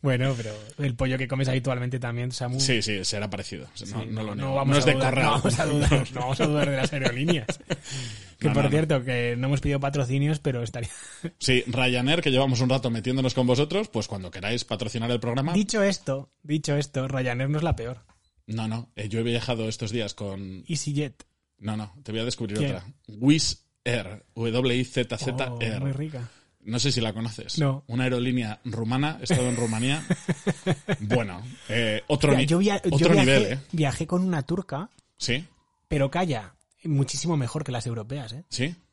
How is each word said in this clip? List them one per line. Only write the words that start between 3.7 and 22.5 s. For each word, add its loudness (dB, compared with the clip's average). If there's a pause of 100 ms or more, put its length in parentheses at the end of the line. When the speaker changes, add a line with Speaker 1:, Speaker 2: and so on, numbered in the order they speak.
Speaker 1:
Sí, -8
Speaker 2:
no -6
lo -6
Speaker 1:
no -8
Speaker 2:
niego. -2
Speaker 1:
vamos 4
Speaker 2:
No 6
es 2
Speaker 1:
a 8
Speaker 2:
de 6
Speaker 1:
dudar, 2
Speaker 2:
corral. 4
Speaker 1:
no 4
vamos 2
a 2
dudar, 4
Speaker 2:
<laughs> -12
Speaker 1:
no -6
vamos -2
a 4
dudar 2
de 0
las 0
aerolíneas. 0 (920)
Que 2
Speaker 2:
No, 2
Speaker 1:
por 4
Speaker 2:
no, 4
no. 2
Speaker 1:
cierto, 2
que -2
no -2
hemos 2
pedido 0
patrocinios, 0
pero -2
estaría -8 (320)
<laughs> -10
Speaker 2:
Sí, 4
Ryanair, 2
que 2
llevamos 4
un 4
rato 2
metiéndonos 0
con 2
vosotros, 2
pues -4
cuando -8
queráis -4
patrocinar -2
el 0
programa. -2
Speaker 1:
Dicho 2
esto, -2 (100)
dicho -2
esto, -2
Ryanair -2
no 0
es -2
la 2
peor. -8 (480)
Speaker 2:
No, -2
no, -6
eh, -6
yo -2
he 0
viajado 0
estos -6
días -4
con -10
Speaker 1:
EasyJet. -4 (340)
Speaker 2:
No, -4
no, -8 (100)
te -12
voy -2
a -2
descubrir -4